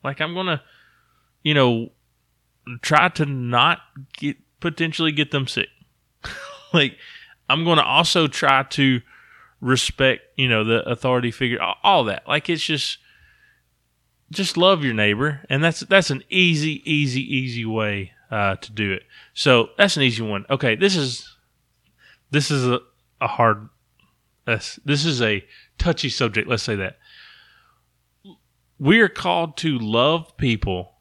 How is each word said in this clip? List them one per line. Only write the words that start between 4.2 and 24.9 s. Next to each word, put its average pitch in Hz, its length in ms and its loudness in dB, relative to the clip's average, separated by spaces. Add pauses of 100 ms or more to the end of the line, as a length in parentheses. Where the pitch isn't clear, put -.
potentially 160 520 -2
get 147 200 -2
them 139 160 0
sick. - 220 -4 (540)
<laughs> - 60 -12 (440)
Like, 147 240 2 (520)
I'm 156 140 2
gonna 165 200 4
also 160 440 2
try 135 440 2
to 131 300 2 (600)
respect, 131 600 0 (120)
you 131 140 0
know, 110 140 2
the 113 260 0
authority 123 420 -2
figure, 120 280 -4
a-, 87 140 -2 (100)
all 185 220 4
that. 101 220 -6
Like, 147 220 -2
it's 165 140 -2
just, - 340 -4 (1300)
just 180 260 -4
love 185 260 4
your 123 100 0
neighbor, 110 560 0
and 139 140 0
that's, 165 180 0
that's 190 300 2
an 131 180 -4
easy, 160 520 0 (100)
easy, 135 300 0
easy 127 440 -6
way, 107 460 -4 (180)
uh, 101 280 0
to - 140 -18
do 104 200 -2
it. 92 120 -6 (300)
So 120 440 2
that's 202 200 4
an 143 60 0
easy 117 200 0
one. 104 260 -6
Okay, 131 260 0
this 190 200 0
is, 131 400 -6 (960)
this 147 200 0
is 127 160 0
a, 123 120 0 (420)
a 120 60 -2
hard, 110 420 0 (760)
that's, 113 300 -4 (100)
this 147 200 0